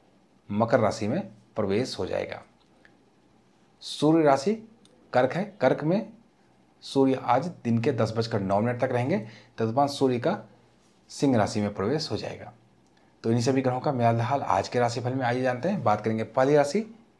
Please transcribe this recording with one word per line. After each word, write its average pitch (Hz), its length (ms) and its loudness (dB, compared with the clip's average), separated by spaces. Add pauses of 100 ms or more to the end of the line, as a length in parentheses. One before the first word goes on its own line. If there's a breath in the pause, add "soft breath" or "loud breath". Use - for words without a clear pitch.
(480)
मकर 110 320 0
राशि 104 280 0
में 151 120 -2 (360)
प्रवेश 107 420 -2
हो 92 80 -4
जाएगा। - 340 -6 (1400)
सूर्य 156 420 2
राशि 139 280 4 (600)
कर्क 127 200 4
है, 180 120 -2 (160)
कर्क 131 240 2
में 190 220 0 (800)
सूर्य 135 400 2
आज 135 260 0 (140)
दिन 117 160 2
के 139 120 0
दस 113 240 0
बजकर 117 240 0
नौ 98 200 0
मिनट 120 200 -2
तक 131 120 0
रहेंगे, 127 260 0 (400 loud breath)
तदुपरांत 117 320 0
सूर्य 127 280 0
का 165 200 -2 (720)
सिंह 135 260 2
राशि 104 240 0
में 104 140 -2
प्रवेश 123 360 -2
हो 113 60 -4
जाएगा। - 360 -10 (720)
तो 113 60 0
इन्हीं 120 140 2
सभी 135 180 2
ग्रहों 123 180 0
का 147 120 -2
मेल 117 280 2
हाल 131 220 0
आज 95 260 0
के 127 100 -2
राशिफल 120 340 -2
में 131 120 -4
आइए 123 180 0
जानते 127 260 -2
हैं। 190 160 -4
बात 107 160 2
करेंगे 110 240 -2
पहली 135 320 2
राशि 147 280 2 (360)